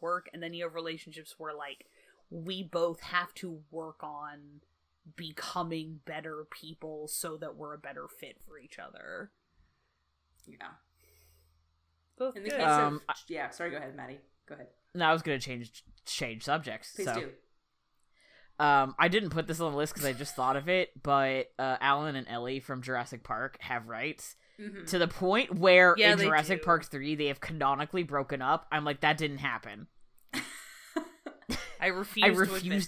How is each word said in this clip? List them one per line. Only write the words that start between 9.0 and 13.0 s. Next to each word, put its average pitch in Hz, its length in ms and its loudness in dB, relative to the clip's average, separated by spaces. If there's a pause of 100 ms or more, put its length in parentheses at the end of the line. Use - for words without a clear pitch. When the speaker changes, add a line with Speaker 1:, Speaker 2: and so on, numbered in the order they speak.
Speaker 2:
Yeah. - 240 -20 (1500)
Speaker 1:
Both 254 200 -4
Speaker 2:
In 196 60 -12
the 208 60 -4
Speaker 1:
good. 294 80 -2
Speaker 2:
case 160 100 2
Speaker 3:
Um, 147 280 4
Speaker 2:
of, 147 120 -10